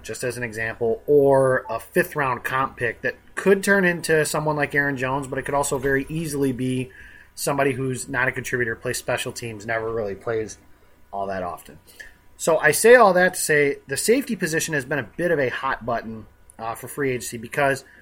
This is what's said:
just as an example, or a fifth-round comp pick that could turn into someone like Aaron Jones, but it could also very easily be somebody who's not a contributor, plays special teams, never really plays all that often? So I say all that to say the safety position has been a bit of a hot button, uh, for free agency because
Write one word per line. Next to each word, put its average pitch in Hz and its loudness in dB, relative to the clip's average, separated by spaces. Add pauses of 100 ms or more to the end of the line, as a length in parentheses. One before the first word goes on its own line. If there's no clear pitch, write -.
just - -10
as 123 -4
an 123 -8
example, 113 -4
or 135 6
a 113 -4
fifth-round 143 -2
comp 135 -4
pick 113 -4
that 117 -4 (180)
could 196 2
turn 196 4
into 160 2
someone 151 -2
like 143 -2
Aaron 143 0
Jones, 131 -2
but 135 -6
it 131 -2
could 143 -4
also 143 0
very 135 0
easily 147 -2
be 127 -4 (440)
somebody 139 0
who's 127 -6
not 131 -2
a 127 0
contributor, 120 -4
plays 123 -6
special 123 -4
teams, 110 -12
never 113 -4
really 107 -4
plays 110 -6 (560)
all 98 -6
that 95 -6
often? 85 -10 (600)
So 165 2
I 151 4
say 220 8
all 220 8
that 180 4
to - -6
say 143 2 (100)
the 139 -6
safety 247 2
position 160 -2
has 139 -2
been 143 -2
a 131 -2
bit 170 -4
of 160 2
a 127 0
hot - -6
button, 110 -6 (320)
uh, 113 -8
for 123 -12
free 139 -2
agency 123 -6
because 135 -2 (180)